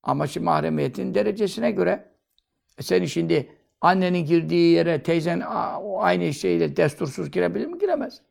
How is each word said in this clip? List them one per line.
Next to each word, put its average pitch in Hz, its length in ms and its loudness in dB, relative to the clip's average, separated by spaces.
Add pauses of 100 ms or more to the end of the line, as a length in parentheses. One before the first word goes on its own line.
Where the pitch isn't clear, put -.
Ama 143 240 -2
şimdi 165 180 -6
mahremiyetin 156 680 -2
derecesine 214 580 0
göre, 185 380 -2 (680)
e, 131 60 -12
senin 151 220 2
şimdi 165 460 -2 (300)
annenin 180 440 2
girdiği 170 480 4
yere 165 300 2
teyzen 170 360 0
a-, - 420 -6
o 196 200 -6
aynı 175 320 2
şeyle 110 420 0
destursuz 156 560 -2
girebilir 180 360 -2
mi? 339 120 -12
Giremez. 320 520 -2